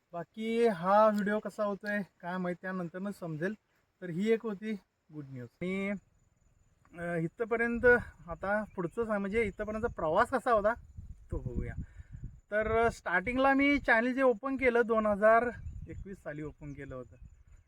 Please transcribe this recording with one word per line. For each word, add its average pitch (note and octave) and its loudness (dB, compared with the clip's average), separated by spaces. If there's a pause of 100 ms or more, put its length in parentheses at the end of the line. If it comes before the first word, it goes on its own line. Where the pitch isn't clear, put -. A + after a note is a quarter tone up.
(140)
बाकी A3+ -2
हा G3+ 6
व्हिडिओ G#3 0
कसा G#3+ -6
होतोय G#3 -4 (200)
काय F3+ -6
माहित, F3+ -4
त्यानंतरनं F#3 -6
समजेल. E3+ -6 (480)
तर F3+ -8
ही F#3+ -2
एक A3+ 2
होती G#3+ -6 (380)
गुड D3+ -12
न्यूज. B2 -12 (140)
आणि, G3 -4 (1000)
अ, E3+ -6
इथपर्यंत A#3 -2 (420)
आता G3 -2 (140)
पुढचं F#3+ -4
सांग, G#3+ 0
म्हणजे G3+ 0
इथपर्यंत G#3+ -4 (100)
प्रवास E3+ 2
कसा B3+ 0
होता G#3+ 4 (560)
तो B2 -6
बघूया. A#2+ -6 (760)
तर A3 4
स्टार्टिंगला A#3+ 2
मी C#4 4
चॅनल B3 2
जे C4 0
ओपन C4 0
केलं A#3+ 4
दोन A3 2
हजार A3 6 (400)
एकवीस F#3 -14
साली D3+ -10
ओपन D3 -12
केलं C#3 -12
होतं, B2+ -14 (520)